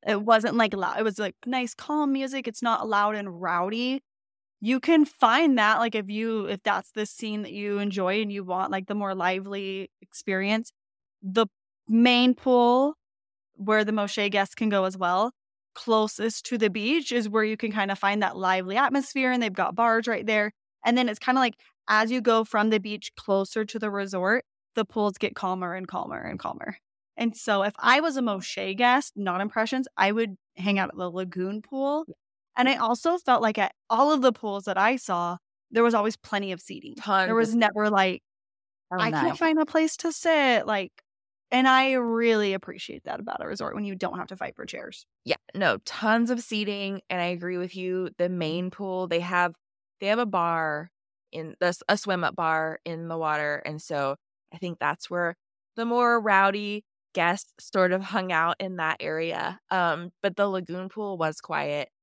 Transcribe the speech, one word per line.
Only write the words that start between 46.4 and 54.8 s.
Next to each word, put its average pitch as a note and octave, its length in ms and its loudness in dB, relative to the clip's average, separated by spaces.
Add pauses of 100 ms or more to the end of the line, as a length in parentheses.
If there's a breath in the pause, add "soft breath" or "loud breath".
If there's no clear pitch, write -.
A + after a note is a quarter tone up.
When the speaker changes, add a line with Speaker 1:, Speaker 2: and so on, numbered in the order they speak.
Speaker 2:
seating. G3+ 680 -4
And F3+ 120 -2
I E3+ 40 0
agree F3+ 320 -4
with F3+ 180 -6
you. F#3 420 -4
The F3 120 2
main F3+ 420 -2
pool, F#3 360 -4
they E3 140 0
have, F3 340 0 (440)
they G3 80 -4
have G#3+ 120 2
a B3 60 0
bar E3 640 -2 (400)
in D#3+ 280 -10
the, F3+ 180 2 (100)
a G3+ 100 2
swim F#3 260 -2
up - 120 -2
bar D#3+ 500 -2
in E3 220 -8
the E3 100 -8
water. D3+ 480 -2
And D#3 160 -8
so C#3 340 -4 (380)
I E3+ 40 -18
think F3 220 -8
that's D3+ 300 -4